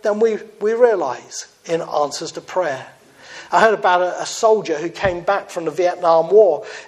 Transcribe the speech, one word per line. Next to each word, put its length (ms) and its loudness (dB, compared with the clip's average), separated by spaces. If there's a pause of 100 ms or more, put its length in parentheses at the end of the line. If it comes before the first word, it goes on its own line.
than 180 -2
we, 180 2 (240)
we 120 0
realize 800 -2 (120)
in 160 -2
answers 520 -4
to 80 -12
prayer. 460 -6 (640)
I 100 4
heard 120 4
about 280 2
a, 200 -4
a 60 -8
soldier 500 0
who 120 -6
came 320 -4
back 280 -2
from 160 -8
the 60 -4
Vietnam 580 2
War 360 6 (220)